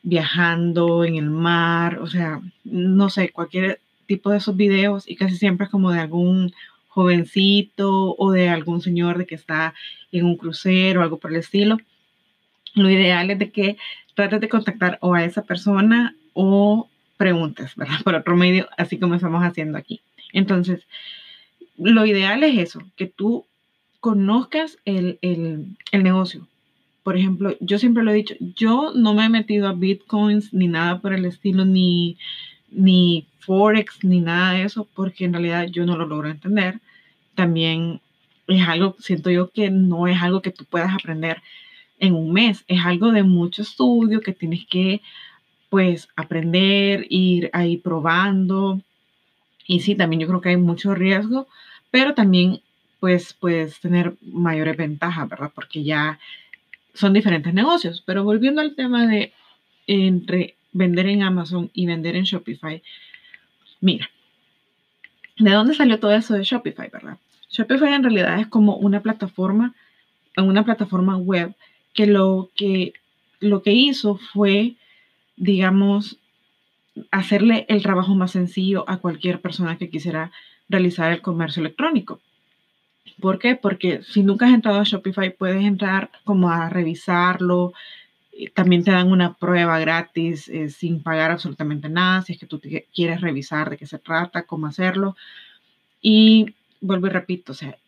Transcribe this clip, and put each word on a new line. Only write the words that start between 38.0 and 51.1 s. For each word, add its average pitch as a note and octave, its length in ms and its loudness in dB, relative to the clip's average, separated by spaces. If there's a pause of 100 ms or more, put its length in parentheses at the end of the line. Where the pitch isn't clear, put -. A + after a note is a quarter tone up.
es F#3 200 4
algo, F3 340 0
siento F3 300 -2
yo F3+ 200 0
que G3+ 200 -2
no F3+ 380 2
es F3+ 140 0
algo F3+ 180 0
que F#3 100 -6
tú C#3+ 140 -20
puedas F3+ 300 -2
aprender E3 480 -8 (560)
en F#3 160 4
un D#3+ 180 -2
mes, G#3+ 360 2
es F3 160 0
algo F3+ 280 2
de G#3+ 100 4
mucho F3+ 400 2
estudio A3+ 580 0
que F#3+ 120 -8
tienes E3+ 340 -6
que, F#3+ 360 -2 (640)
pues, F#3 480 0
aprender, F#3+ 960 0
ir F3+ 420 2
ahí F3 240 0
probando. F#3+ 1040 0 (840)
Y F3+ 140 0
sí, G3+ 140 0
también E3 260 0
yo D#3+ 80 -4
creo F3+ 120 -2
que F3+ 100 -2
hay F3+ 60 2
mucho F3+ 380 0
riesgo, G#3 540 -2 (420)